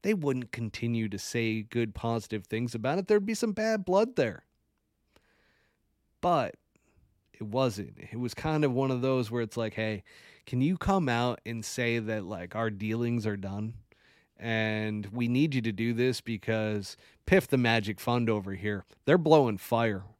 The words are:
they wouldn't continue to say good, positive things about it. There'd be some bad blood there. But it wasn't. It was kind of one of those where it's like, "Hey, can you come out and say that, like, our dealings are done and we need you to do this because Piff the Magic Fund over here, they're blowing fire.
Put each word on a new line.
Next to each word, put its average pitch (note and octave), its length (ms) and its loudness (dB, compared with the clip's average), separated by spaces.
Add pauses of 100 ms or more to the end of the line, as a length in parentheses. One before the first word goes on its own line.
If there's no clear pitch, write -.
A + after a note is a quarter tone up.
they G#3+ 140 2
wouldn't C3+ 360 -2
continue A#2 580 -2
to G2 100 -6
say A2+ 420 -2
good, A2+ 320 -2
positive A2+ 540 -4
things A#2 260 -4
about B2+ 240 -2
it. F#3 100 -4
There'd G#3 160 4
be A3 120 -2
some A3 180 -2
bad A3 320 -2
blood G#3+ 300 2
there. A#2 300 -2 (1800)
But D#3 340 2 (800)
it - 100 -12
wasn't. G#2 540 -2 (140)
It A2+ 80 -8
was B2 140 -6
kind D#3 320 0
of C3 80 2
one C3+ 180 2
of B2 100 0
those B2+ 300 0
where A#2+ 100 -2
it's A2 140 -6
like, A2+ 200 -4
"Hey, A2 280 -4 (420)
can B2+ 140 -2
you E3 180 2
come F#3 300 2
out A#2+ 380 0
and A2+ 180 -8
say A#2 360 -2
that, G#2+ 260 -4
like, F2+ 280 -10
our A2+ 160 0
dealings A2 560 -2
are G#2 120 0
done G2+ 380 -6 (600)
and G#2+ 720 -2
we A#2 220 0
need C#3 260 2
you B2+ 60 2
to A2+ 100 0
do A2+ 220 -2
this B2 260 2
because G#2+ 800 -2 (280)
Piff F#3 220 6
the C3+ 100 2
Magic A2+ 420 2
Fund A#2+ 300 2
over G2 260 -2
here, G2 280 -4 (220)
they're D#3 120 6
blowing D3+ 400 6
fire. A2 460 0 (160)